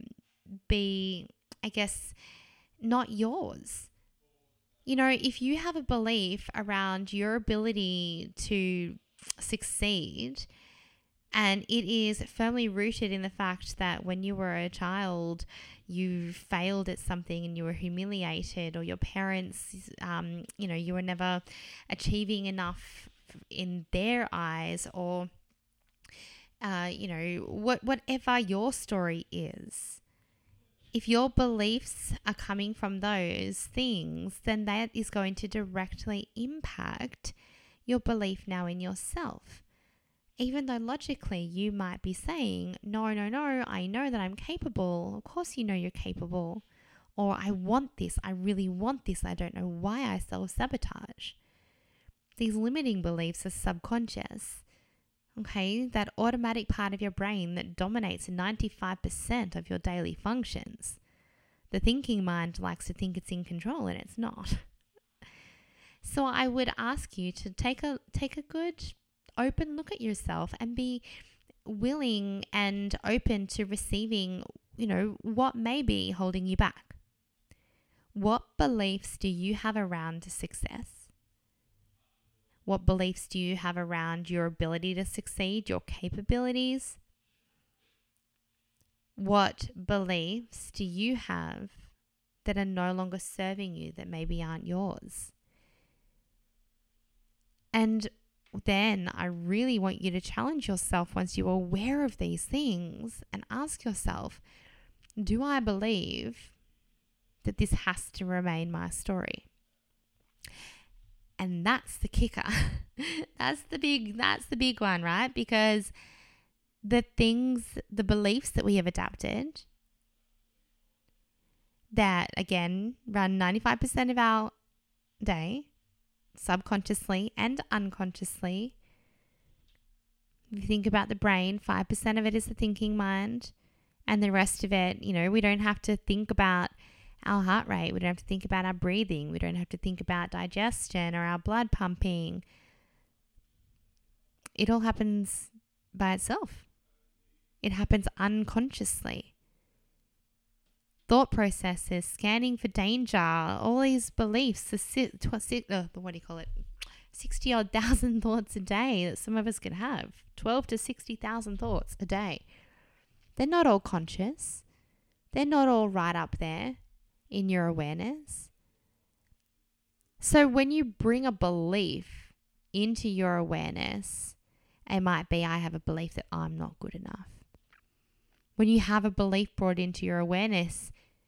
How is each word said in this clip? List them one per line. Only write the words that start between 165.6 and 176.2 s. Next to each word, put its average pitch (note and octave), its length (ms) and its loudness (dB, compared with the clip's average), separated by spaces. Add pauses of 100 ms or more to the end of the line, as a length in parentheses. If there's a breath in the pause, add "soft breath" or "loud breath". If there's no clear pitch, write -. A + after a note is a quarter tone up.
all A3 180 8
right F3 280 2
up E3 240 -2
there F#3 360 -4 (540)
in G3 200 0
your F3+ 160 4
awareness. E3+ 840 -2 (1700)
So D4 280 8
when C4+ 220 6
you D4+ 160 2
bring A#3 400 2
a B3+ 60 2
belief F3+ 1000 -2 (380)
into A3 380 0
your F#3 280 2
awareness, E3+ 960 -4 (520)
it G3 140 2
might F3 280 2
be, E3+ 140 4
"I E3 140 0
have E3 160 -2
a E3 60 -4
belief D#3+ 340 -4
that - 180 -8